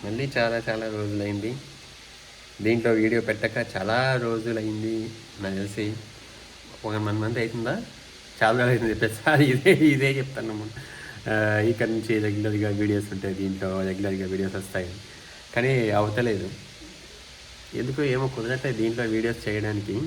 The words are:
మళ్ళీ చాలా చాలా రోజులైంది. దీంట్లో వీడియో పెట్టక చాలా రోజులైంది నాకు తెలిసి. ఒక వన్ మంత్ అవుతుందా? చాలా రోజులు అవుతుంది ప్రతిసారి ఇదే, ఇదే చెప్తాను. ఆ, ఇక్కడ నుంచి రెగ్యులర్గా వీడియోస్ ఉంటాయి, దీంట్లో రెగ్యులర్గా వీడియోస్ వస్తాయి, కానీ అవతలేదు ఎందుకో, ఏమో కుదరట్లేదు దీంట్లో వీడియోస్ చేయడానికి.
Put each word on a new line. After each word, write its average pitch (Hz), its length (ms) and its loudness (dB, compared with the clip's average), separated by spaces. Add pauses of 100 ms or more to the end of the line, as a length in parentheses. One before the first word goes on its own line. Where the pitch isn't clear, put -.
మళ్ళీ 117 340 -2
చాలా 117 320 2
చాలా 110 200 -2
రోజులైంది. 104 680 -2 (1040)
దీంట్లో 117 300 4
వీడియో 113 300 4
పెట్టక 110 560 -2
చాలా 123 380 2
రోజులైంది 110 960 -2 (300)
నాకు 98 160 -4
తెలిసి. 101 380 -4 (920)
ఒక 107 80 -2
వన్ 107 120 0
మంత్ 107 340 0
అవుతుందా? 117 420 -2 (640)
చాలా 110 80 6
రోజులు 123 180 4
అవుతుంది 113 240 4
ప్రతిసారి 139 520 4
ఇదే, 135 260 6
ఇదే 135 460 6
చెప్తాను. 107 760 -6 (380)
ఆ, 107 300 4
ఇక్కడ 113 280 2
నుంచి 113 320 2
రెగ్యులర్గా 104 500 0
వీడియోస్ 101 420 2
ఉంటాయి, 98 220 -4
దీంట్లో 95 500 -2
రెగ్యులర్గా 95 440 -2
వీడియోస్ 95 280 -2
వస్తాయి, 92 400 -6 (600)
కానీ 120 340 2
అవతలేదు 104 600 2 (1200)
ఎందుకో, 131 300 -2
ఏమో 131 240 2
కుదరట్లేదు 131 500 -2
దీంట్లో 113 260 0
వీడియోస్ 113 440 0
చేయడానికి. 104 580 -2